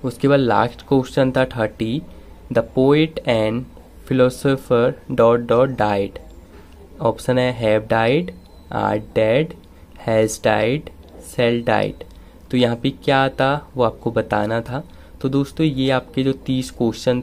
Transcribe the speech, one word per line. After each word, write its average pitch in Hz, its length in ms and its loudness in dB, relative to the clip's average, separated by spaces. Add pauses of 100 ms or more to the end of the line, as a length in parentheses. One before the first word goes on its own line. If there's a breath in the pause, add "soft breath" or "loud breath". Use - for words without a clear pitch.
उसके 131 240 -2
बाद 139 120 4
last 113 420 0
question 131 500 0
था 131 120 2
thirty, 117 580 -4 (500 loud breath)
"The 117 100 2 (160)
poet 151 500 2
and 113 340 0 (460)
philosopher 131 840 2 (200)
dot 120 340 4
dot 123 300 2
died।" 101 420 0 (800 loud breath)
Option 120 380 0
है 117 420 0
have 113 120 -4
died, 123 380 0 (420)
are 107 280 -2 (180)
dead, 120 360 0 (540 loud breath)
has 110 320 0
died, 113 500 0 (440)
shall 120 300 0
died। 104 400 -2 (460 loud breath)
तो 127 60 -2
यहाँ 120 200 2
पे 131 140 -4
क्या 135 340 0
आता, 135 420 -2 (100)
वो 123 80 2
आपको 113 260 -2
बताना 110 500 -2
था। 127 240 -8 (360 loud breath)
तो 135 80 -2
दोस्तों, 139 380 -2
ये 131 240 0
आपके 131 320 -2
जो 131 100 0
तीस 131 380 -4
question 123 520 -2